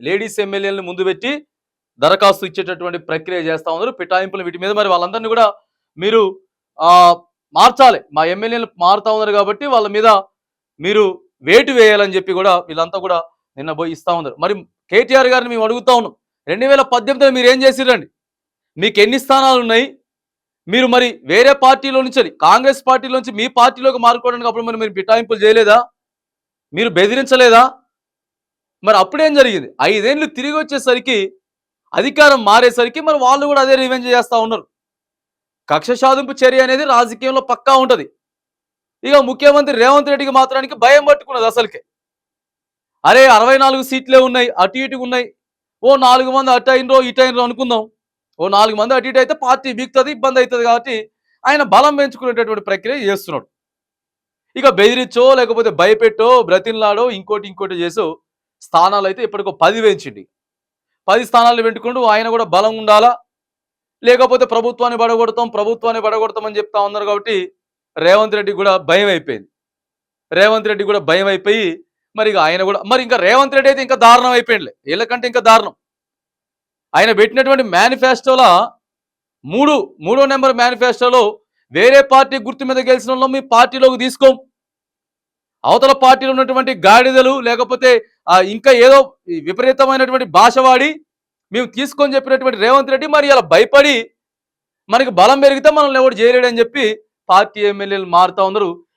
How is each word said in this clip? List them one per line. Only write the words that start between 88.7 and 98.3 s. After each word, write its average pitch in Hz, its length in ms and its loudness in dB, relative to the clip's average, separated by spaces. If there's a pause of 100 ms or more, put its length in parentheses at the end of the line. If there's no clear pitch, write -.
ఏదో 269 120 8 (500)
విపరీతమైనటువంటి 262 800 -2 (120)
భాష 240 280 4
వాడి 254 240 2 (640)
మేము 240 140 -4 (100)
తీసుకొని 277 380 -4
చెప్పినటువంటి 262 480 -2
రేవంత్ 269 280 2
రెడ్డి 269 220 -4
మరి 294 180 2
ఇలా 247 100 4 (120)
భయపడి 269 420 2 (960)
మనకి 254 280 0
బలం 247 240 6
పెరిగితే 277 320 4
మనల్ని 277 240 0
ఎవడు 262 200 2
చేయలేడని 247 400 2
చెప్పి 233 240 -2 (460)
పార్టీ 208 300 2 (100)
ఎమ్మెల్యేలు 196 440 -8
మారుతా 180 360 2